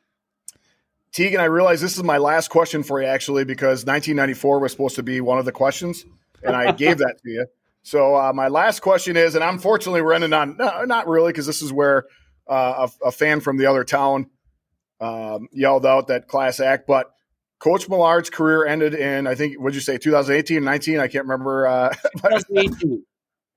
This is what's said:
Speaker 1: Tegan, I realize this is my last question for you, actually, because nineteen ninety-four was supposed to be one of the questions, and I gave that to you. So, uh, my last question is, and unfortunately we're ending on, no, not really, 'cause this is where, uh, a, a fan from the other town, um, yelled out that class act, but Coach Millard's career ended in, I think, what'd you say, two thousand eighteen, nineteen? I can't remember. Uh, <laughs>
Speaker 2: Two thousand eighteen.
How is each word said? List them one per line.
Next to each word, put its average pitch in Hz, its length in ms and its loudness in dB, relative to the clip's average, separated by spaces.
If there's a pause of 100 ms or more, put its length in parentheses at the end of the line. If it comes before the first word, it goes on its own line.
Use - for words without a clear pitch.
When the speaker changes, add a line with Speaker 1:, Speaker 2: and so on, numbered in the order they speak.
(1120)
Speaker 1:
Tegan, 190 280 2
I 175 40 4
realize 170 360 4
this 180 160 -4
is 185 60 -6
my 156 160 2
last 151 300 2
question 165 340 0
for 139 180 -4
you, 135 60 -2
actually, 135 380 -2
because 131 420 -2
nineteen 147 300 -2
ninety-four 139 420 0
was 135 140 -2
supposed 135 240 -4
to 127 60 -6
be 127 180 -4
one 127 180 0
of 131 60 -2
the 123 80 -4
questions, 170 520 -2 (380)
and 127 140 -2
I 123 160 2
gave 156 260 2
that 127 260 -2
to 120 60 -10
you. 117 160 -4 (360)
So, 143 340 2
uh, 135 160 0
my 135 160 -2
last 175 320 0
question 180 360 0
is, 165 180 4
and 160 100 0
unfortunately 180 580 0
we're 160 120 2
ending 165 180 0
on, 151 240 0
no, 208 280 -2
not 170 220 -2
really, 165 280 2
'cause 147 120 -6
this 151 160 -6
is 147 100 -8
where, 139 340 2 (420)
uh, 131 400 -2 (140)
a, 127 60 0
a 123 40 0
fan 151 280 0
from 139 180 -4
the 135 80 2
other 135 180 2
town, 139 460 0 (720)
um, 110 520 -8
yelled 135 320 2
out 135 240 4
that 123 180 -2
class 135 340 -2
act, 135 260 0
but 131 240 0 (500)
Coach 180 280 0
Millard's 170 420 2
career 156 360 2
ended 151 280 0
in, 139 320 -2
I 127 80 -2
think, 143 220 -4
what'd 139 180 -4
you 139 60 -4
say, 131 180 -4
two 151 120 0
thousand 143 240 2
eighteen, 156 300 0
nineteen? 143 340 -2
I 131 100 0
can't 139 180 -4
remember. 135 400 -2
Uh, 127 240 2
<laughs> - 40 -6
Speaker 2:
Two - 240 -4 (100)
thousand 220 300 -2
eighteen. 240 460 -2 (520)